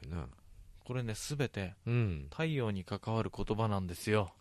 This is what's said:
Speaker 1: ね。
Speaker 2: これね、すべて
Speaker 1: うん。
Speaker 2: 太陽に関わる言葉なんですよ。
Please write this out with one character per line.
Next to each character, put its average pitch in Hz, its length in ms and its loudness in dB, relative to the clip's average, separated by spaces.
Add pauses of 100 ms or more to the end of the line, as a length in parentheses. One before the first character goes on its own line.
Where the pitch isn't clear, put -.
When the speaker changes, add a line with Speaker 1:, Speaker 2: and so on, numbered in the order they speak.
Speaker 1:
ね。 80 160 -4 (580)
Speaker 2:
こ 127 100 -6
れ 127 100 -2
ね、 110 120 -4
す - 220 -4
べ 139 100 4
て 95 260 -4 (140)
Speaker 1:
う 117 40 2
ん。 92 400 2
Speaker 2:
太 160 160 0
陽 131 240 2
に 95 120 -2
関 110 320 -2
わ 110 80 4
る 95 100 -2
言 98 120 -2 (100)
葉 110 140 4
な 101 100 2
ん 92 80 0
で 87 80 -4
す - 160 -2
よ。 104 300 4